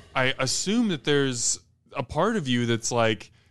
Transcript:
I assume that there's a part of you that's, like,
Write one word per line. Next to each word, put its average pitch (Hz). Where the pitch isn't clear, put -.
I 131
assume 202
that 156
there's 139
a 131
part 190
of 160
you 120
that's, 117
like, 113